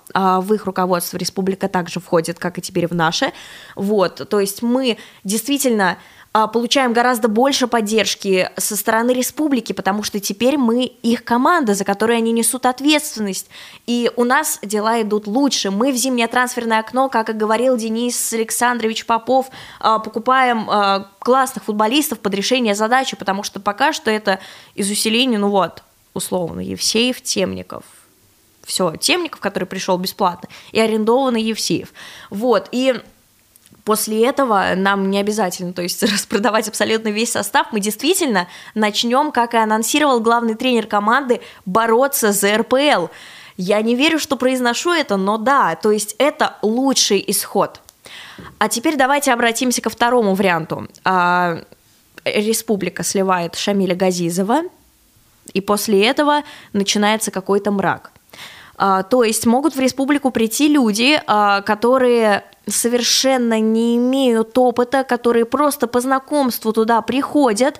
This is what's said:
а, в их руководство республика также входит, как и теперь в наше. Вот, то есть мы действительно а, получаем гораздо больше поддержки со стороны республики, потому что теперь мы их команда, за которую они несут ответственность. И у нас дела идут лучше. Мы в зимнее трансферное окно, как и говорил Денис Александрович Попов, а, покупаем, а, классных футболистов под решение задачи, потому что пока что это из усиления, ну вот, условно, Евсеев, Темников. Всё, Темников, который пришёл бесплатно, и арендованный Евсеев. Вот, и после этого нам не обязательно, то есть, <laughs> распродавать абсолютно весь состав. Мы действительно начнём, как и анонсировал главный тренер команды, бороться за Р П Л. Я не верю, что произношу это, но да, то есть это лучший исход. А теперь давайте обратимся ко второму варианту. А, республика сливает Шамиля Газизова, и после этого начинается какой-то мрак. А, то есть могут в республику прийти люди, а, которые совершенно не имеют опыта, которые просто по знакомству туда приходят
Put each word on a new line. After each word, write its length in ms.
а, 280
в 120
их 120
руководство 520
республика 500
также 320
входит, 400
как 180
и 40
теперь 260
в 80
наше. 360
Вот, 520
то 120
есть 240
мы 340
действительно 760
а, 120
получаем 460
гораздо 340
больше 400
поддержки 920
со 180
стороны 360
республики, 600
потому 300
что 180
теперь 380
мы 280
их 380
команда, 520
за 100
которую 320
они 140
несут 340
ответственность. 840
И 300
у 80
нас 400
дела 400
идут 240
лучше. 420
Мы 220
в 40
зимнее 320
трансферное 520
окно, 280
как 220
и 40
говорил 440
Денис 560
Александрович 720
Попов, 460
а, 200
покупаем, 720
а, 380
классных 460
футболистов 540
под 140
решение 400
задачи, 420
потому 280
что 160
пока 340
что 160
это 300
из 160
усиления, 480
ну 120
вот, 340
условно, 460
Евсеев, 600
Темников. 640
Всё, 320
Темников, 440
который 260
пришёл 320
бесплатно, 500
и 80
арендованный 640
Евсеев. 480
Вот, 420
и 240
после 420
этого 500
нам 340
не 100
обязательно, 540
то 80
есть, 220
<laughs> 0
распродавать 640
абсолютно 420
весь 220
состав. 400
Мы 80
действительно 680
начнём, 560
как 220
и 40
анонсировал 640
главный 360
тренер 320
команды, 540
бороться 640
за 160
Р 160
П 260
Л. 200
Я 260
не 140
верю, 220
что 180
произношу 560
это, 260
но 200
да, 380
то 160
есть 260
это 440
лучший 640
исход. 540
А 100
теперь 280
давайте 360
обратимся 500
ко 80
второму 440
варианту. 540
А, 560
республика 800
сливает 520
Шамиля 400
Газизова, 680
и 80
после 440
этого 360
начинается 580
какой-то 420
мрак. 400
А, 280
то 200
есть 220
могут 300
в 40
республику 520
прийти 360
люди, 600
а, 340
которые 800
совершенно 920
не 380
имеют 600
опыта, 460
которые 420
просто 420
по 140
знакомству 720
туда 280
приходят 800